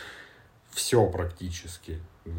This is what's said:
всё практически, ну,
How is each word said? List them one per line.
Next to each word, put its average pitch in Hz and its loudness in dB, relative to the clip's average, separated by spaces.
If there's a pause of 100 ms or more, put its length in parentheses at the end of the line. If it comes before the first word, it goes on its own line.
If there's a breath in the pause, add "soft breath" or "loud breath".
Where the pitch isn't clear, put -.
(720 loud breath)
всё 113 6
практически, 85 -6 (260)
ну, 82 -8